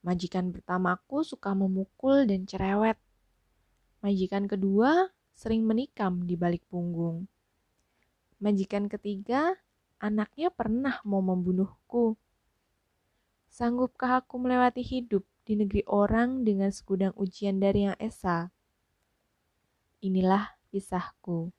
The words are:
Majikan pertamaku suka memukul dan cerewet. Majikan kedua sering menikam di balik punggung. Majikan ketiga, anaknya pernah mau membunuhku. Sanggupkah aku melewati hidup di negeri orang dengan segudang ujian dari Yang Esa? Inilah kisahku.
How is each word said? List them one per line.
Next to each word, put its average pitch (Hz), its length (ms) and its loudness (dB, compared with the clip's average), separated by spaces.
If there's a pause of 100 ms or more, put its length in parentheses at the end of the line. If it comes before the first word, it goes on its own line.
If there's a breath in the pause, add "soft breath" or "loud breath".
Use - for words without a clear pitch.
Majikan 180 480 -2
pertamaku 185 720 -2
suka 196 320 -4
memukul 196 720 2
dan 190 160 -2
cerewet. 202 560 0 (960)
Majikan 196 480 0
kedua 208 640 2 (240)
sering 226 320 -2
menikam 220 560 -2
di 175 160 -2
balik 170 320 0
punggung. 170 560 -4 (1120)
Majikan 202 480 0
ketiga, 220 720 -2 (380)
anaknya 214 560 -2
pernah 240 560 -2
mau 196 160 2
membunuhku. 185 960 0 (1300)
Sanggupkah 247 720 0
aku - 160 -16
melewati 247 480 2
hidup 240 400 -2 (240)
di 214 80 0
negeri 208 320 0
orang 226 560 2
dengan 196 240 2
segudang 196 480 -2
ujian 196 400 -4
dari 196 320 2
Yang 190 160 -4
Esa? 180 480 -4 (1500)
Inilah 190 480 2 (160)
kisahku. 180 800 -6 (100)